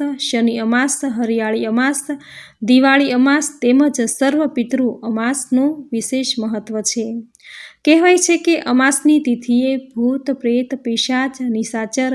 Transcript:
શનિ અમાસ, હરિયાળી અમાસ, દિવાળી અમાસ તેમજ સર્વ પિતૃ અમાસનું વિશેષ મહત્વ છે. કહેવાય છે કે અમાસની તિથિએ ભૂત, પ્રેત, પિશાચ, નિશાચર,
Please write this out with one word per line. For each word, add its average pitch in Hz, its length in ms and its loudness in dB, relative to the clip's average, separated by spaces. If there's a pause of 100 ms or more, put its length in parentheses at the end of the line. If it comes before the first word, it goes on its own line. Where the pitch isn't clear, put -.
(200)
શનિ 233 380 0
અમાસ, 240 380 0 (100)
હરિયાળી 226 600 -2
અમાસ, 254 360 0 (600)
દિવાળી 269 500 4
અમાસ 277 400 2 (100)
તેમજ 269 440 2
સર્વ 277 420 0
પિતૃ 247 320 -2 (240)
અમાસનું 254 680 0 (220)
વિશેષ 247 480 -4
મહત્વ 214 420 -6
છે. 220 240 -4 (800)
કહેવાય 339 320 6
છે 339 200 2
કે 339 220 0
અમાસની 277 600 2
તિથિએ 247 580 0
ભૂત, 262 540 -4
પ્રેત, 247 440 -2
પિશાચ, 254 680 -4
નિશાચર, 226 720 -4